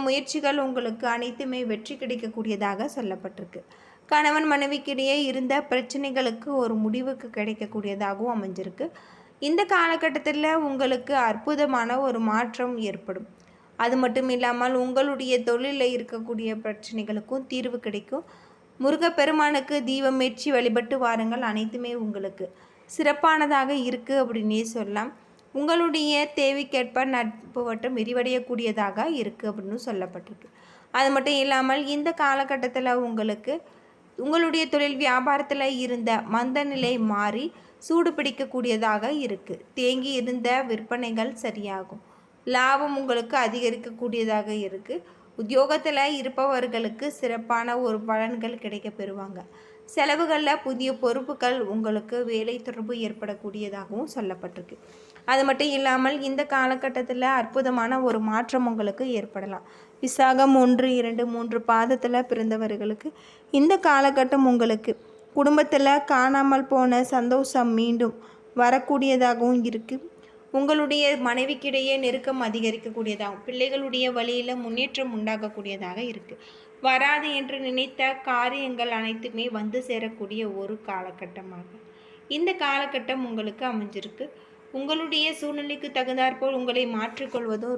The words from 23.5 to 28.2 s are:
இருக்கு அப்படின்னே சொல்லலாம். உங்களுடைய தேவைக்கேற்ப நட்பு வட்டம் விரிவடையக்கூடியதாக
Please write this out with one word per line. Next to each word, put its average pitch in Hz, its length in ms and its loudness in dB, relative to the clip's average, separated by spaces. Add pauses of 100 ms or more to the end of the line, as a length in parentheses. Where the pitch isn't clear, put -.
இருக்கு 247 340 -4
அப்படின்னே 220 400 0 (140)
சொல்லலாம். 208 340 -4 (480)
உங்களுடைய 311 540 2 (260)
தேவைக்கேற்ப 269 760 0
நட்பு 240 540 -4
வட்டம் 240 320 -4
விரிவடையக்கூடியதாக 233 1080 -2 (140)